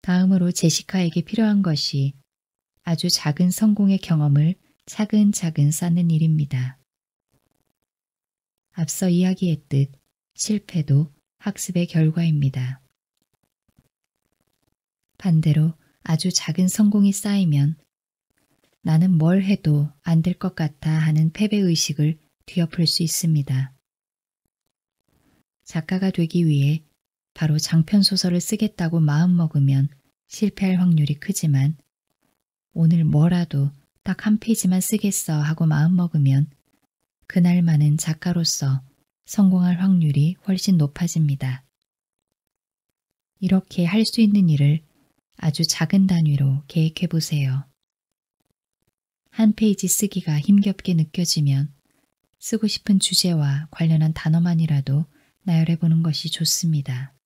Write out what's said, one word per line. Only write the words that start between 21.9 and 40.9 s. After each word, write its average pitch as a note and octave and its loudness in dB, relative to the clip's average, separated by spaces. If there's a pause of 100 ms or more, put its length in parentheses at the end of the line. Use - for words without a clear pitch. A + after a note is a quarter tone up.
뒤엎을 E3+ -2
수 - -2
있습니다. C#3+ -2 (1900)
작가가 F#3 -4
되기 E3+ 0
위해 D3 2 (500)
바로 D3+ 0
장편소설을 F3+ 2
쓰겠다고 F3 -2
마음먹으면 D3 2 (400)
실패할 F#3+ -2
확률이 D#3+ 2
크지만, D3 -2 (960)
"오늘 E3 2
뭐라도 D3+ 0 (340)
딱 F#3 -6
한 G#3+ 0
페이지만 F#3 0
쓰겠어" G3 -4
하고 D#3 0
마음먹으면 D3+ 2 (800)
그날만은 E3+ 2
작가로서 D#3+ -4 (420)
성공할 F3+ 2
확률이 E3 2 (100)
훨씬 F#3+ 0
높아집니다. C#3+ -2 (1800)